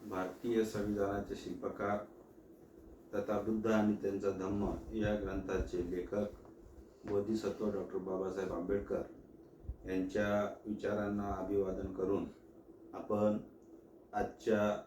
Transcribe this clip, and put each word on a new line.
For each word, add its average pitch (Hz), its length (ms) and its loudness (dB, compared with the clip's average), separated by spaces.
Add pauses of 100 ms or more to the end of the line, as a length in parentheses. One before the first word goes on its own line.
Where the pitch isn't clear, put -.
(100)
भारतीय 95 540 0
संविधानाचे 101 680 0
शिल्पकार 98 640 -4 (1160)
तथा 104 260 0
बुद्ध 110 280 0
आणि 107 340 6
त्यांचा 98 360 2
धम्म 98 320 0 (240)
या 104 220 2
ग्रंथाचे 95 760 -2
लेखक - 1160 -6
बोधिसत्व 104 640 0
डॉक्टर 98 300 -4
बाबासाहेब 92 520 -2
आंबेडकर - 1400 -4
यांच्या 95 400 0 (360)
विचारांना 104 680 -2
अभिवादन 95 580 0
करून 92 320 2 (680)
आपण 104 440 4 (760)
आजच्या 104 600 2 (120)